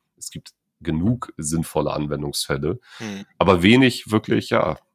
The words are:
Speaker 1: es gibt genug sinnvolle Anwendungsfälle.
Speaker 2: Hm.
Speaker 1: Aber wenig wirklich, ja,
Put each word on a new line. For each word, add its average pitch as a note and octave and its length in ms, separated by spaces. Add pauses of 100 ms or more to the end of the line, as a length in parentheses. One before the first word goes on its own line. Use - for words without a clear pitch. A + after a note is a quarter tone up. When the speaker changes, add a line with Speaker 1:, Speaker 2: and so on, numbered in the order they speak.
(180)
Speaker 1:
es - 140
gibt - 200 (300)
genug E2+ 560
sinnvolle D2+ 560
Anwendungsfälle. D2 840 (180)
Speaker 2:
Hm. G2+ 280 (120)
Speaker 1:
Aber F2+ 260
wenig A#2+ 480
wirklich, A2 380
ja, A2 280 (180)